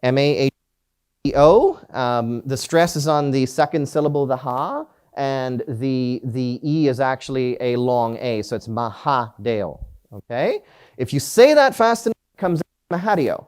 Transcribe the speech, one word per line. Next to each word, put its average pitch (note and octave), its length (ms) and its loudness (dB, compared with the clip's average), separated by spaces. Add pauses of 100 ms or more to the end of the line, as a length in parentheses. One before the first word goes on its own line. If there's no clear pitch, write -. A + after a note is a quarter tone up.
M B2+ 160 0
A C#3+ 180 2
H C3+ 160 0 (720)
E C#3+ 100 -2
O, G3+ 440 6 (100)
um, A#2+ 540 -2
the C3+ 120 -6
stress E3+ 400 2
is D3 120 -2
on D3 220 2
the C3+ 160 2
second C#3+ 420 0
syllable, D3 380 0
the C3 100 -2
ha, C#3 500 -6 (300)
and C3 520 -4
the, B2+ 560 -2
the B2 380 -4
E D3+ 260 0
is B2 120 0
actually C3 600 -2
a B2 160 0
long B2 420 0
A, A2+ 240 -4
so A2+ 140 -8
it's G#2 120 -8
Mahadeo, A2+ 1120 -4 (300)
okay? C#3 500 -6 (340)
If B2+ 160 -6
you C#3+ 80 0
say C4 340 6
that C#4 200 4
fast A3+ 320 0
enough, A3 80 -2 (200)
it - 40 -20
comes F3 220 -2
out - 400 -8
Mahadeo. F3 480 -2